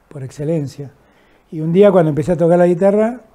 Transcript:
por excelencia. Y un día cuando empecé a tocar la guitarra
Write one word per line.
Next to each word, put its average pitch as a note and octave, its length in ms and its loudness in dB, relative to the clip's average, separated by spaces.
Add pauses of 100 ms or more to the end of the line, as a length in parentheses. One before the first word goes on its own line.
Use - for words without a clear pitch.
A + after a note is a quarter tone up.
por C3+ 140 -16
excelencia. C#3+ 680 -8 (600)
Y D#3+ 100 -10
un D#3+ 100 -4
día G3 220 4
cuando F3 160 2
empecé D3+ 240 -2
a E3+ 60 -2
tocar F3 200 2
la F3 80 4
guitarra G3+ 540 0 (140)